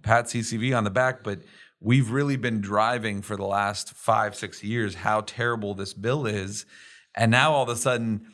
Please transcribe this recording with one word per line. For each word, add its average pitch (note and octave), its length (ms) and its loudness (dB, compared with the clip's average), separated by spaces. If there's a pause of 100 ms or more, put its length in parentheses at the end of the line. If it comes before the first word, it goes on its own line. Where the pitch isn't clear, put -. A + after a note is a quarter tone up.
pat A#2 280 4
C A#2+ 120 -4
C A2+ 140 -6
V B2 180 0
on A2+ 120 2
the G#2 40 -2
back, B2+ 340 -2
but G2+ 180 -6 (400)
we've A#2+ 280 4
really C#3 280 0
been A#2 240 -2
driving G#2 600 0
for G#2+ 140 -8
the G2 100 -4
last G2+ 480 -2
five, G#2+ 400 0
six - 300 -12
years G#2+ 320 -2
how G#2+ 260 2
terrible A2+ 540 -4
this G2 180 -8
bill B2 320 -2
is. G#2 400 -4 (500)
And A2 140 4
now C3+ 220 6
all C#3 120 2
of A#2+ 60 -2
a A#2+ 60 -2
sudden, A#2 580 -2